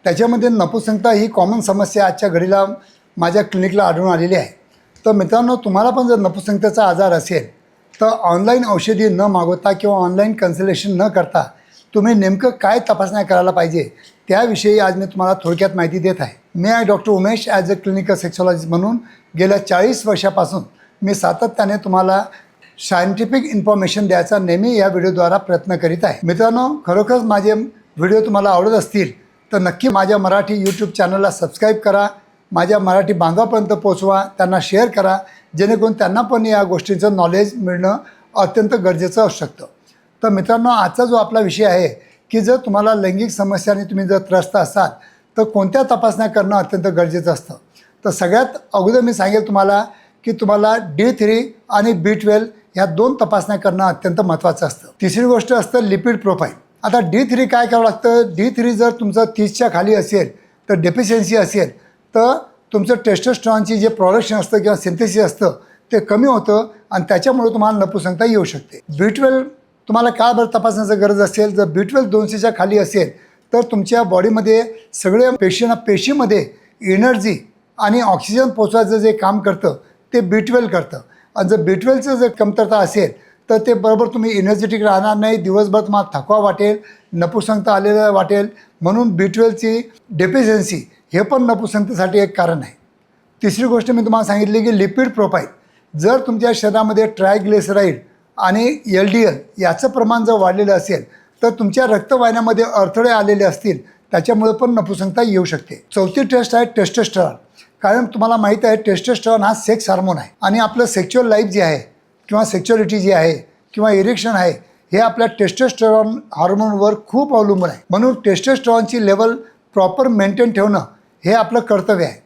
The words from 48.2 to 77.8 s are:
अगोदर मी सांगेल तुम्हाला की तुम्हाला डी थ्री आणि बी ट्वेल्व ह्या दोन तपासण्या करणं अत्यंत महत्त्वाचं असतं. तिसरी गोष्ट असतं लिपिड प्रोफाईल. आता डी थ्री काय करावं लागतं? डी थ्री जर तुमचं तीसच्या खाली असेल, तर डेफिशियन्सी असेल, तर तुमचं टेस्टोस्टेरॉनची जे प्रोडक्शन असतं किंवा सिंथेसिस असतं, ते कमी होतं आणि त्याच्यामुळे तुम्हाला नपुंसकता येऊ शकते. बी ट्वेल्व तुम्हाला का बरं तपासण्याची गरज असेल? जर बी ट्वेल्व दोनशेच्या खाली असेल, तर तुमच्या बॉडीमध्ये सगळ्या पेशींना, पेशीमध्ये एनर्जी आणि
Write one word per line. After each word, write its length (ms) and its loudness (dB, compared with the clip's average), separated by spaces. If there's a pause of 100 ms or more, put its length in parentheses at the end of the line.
अगोदर 280 2
मी 120 0
सांगेल 340 0
तुम्हाला 380 2 (380)
की 80 -4
तुम्हाला 460 2
डी 340 0
थ्री 440 -2 (140)
आणि 240 2
बी 200 0
ट्वेल्व 340 2 (280)
ह्या 100 2
दोन 360 0
तपासण्या 360 -2
करणं 260 0
अत्यंत 380 -2
महत्त्वाचं 460 -2
असतं. 200 -12 (140)
तिसरी 240 0
गोष्ट 280 2
असतं 300 0
लिपिड 340 0
प्रोफाईल. 340 -2 (320)
आता 160 2
डी 240 0
थ्री 220 0
काय 200 0
करावं 180 0
लागतं? 380 2 (140)
डी 140 0
थ्री 220 -2
जर 180 2
तुमचं 360 0
तीसच्या 480 -2
खाली 220 2
असेल, 420 -2 (320)
तर 40 2
डेफिशियन्सी 600 0
असेल, 420 0 (380)
तर 220 2 (360)
तुमचं 220 0 (100)
टेस्टोस्टेरॉनची 720 0
जे 100 2
प्रोडक्शन 480 0
असतं 220 -2
किंवा 200 2
सिंथेसिस 460 -2
असतं, 280 0 (400)
ते 80 2
कमी 280 2
होतं 400 2 (240)
आणि 180 -4
त्याच्यामुळे 440 0
तुम्हाला 240 0
नपुंसकता 480 -2
येऊ 180 2
शकते. 360 -10 (200)
बी 100 2
ट्वेल्व 320 0 (460)
तुम्हाला 220 2
का 220 2
बरं 240 0
तपासण्याची 400 0
गरज 260 2
असेल? 340 0
जर 100 2
बी 180 -2
ट्वेल्व 260 0
दोनशेच्या 480 0
खाली 200 0
असेल, 340 0 (420)
तर 80 4
तुमच्या 420 0
बॉडीमध्ये 600 2 (300)
सगळ्या 380 2
पेशींना, 420 0
पेशीमध्ये 720 0 (340)
एनर्जी 560 0 (400)
आणि 240 0